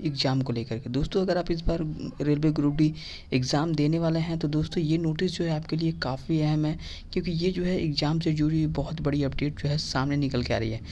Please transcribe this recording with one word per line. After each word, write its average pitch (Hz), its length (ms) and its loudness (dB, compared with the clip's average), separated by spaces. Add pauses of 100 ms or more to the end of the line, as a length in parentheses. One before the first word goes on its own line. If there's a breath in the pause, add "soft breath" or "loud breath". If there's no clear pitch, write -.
एग्जाम 135 380 2
को 131 100 -2
लेकर 113 260 -4
के। 113 120 -8
दोस्तों, 151 320 2
अगर 185 160 2
आप 175 120 0
इस 165 120 -2
बार 165 220 0 (380)
रेलवे 147 300 4
ग्रुप 147 220 2
डी 156 180 4 (400 loud breath)
एग्जाम 143 420 2
देने 151 240 2
वाले 165 220 2
हैं 165 180 -2
तो 160 120 0
दोस्तों, 156 320 0
ये 156 160 2
नोटिस 165 340 0
जो 170 120 -2
है 165 80 0
आपके 156 240 -2
लिए 165 160 0 (100)
काफ़ी 135 400 0
अहम 151 240 2
है, 151 120 -2 (340 loud breath)
क्योंकि 180 220 -2
ये 170 180 0
जो 180 120 -2
है 180 160 0
एग्जाम 151 400 0
से 165 140 2
जुड़ी 156 340 2
बहुत 156 340 -4
बड़ी 143 220 2
अपडेट 143 380 -2
जो 147 60 0
है 147 120 0
सामने 139 380 0
निकल 131 240 0
के 123 60 -4
आ 117 80 0
रही 110 140 0
है 113 100 -4 (120)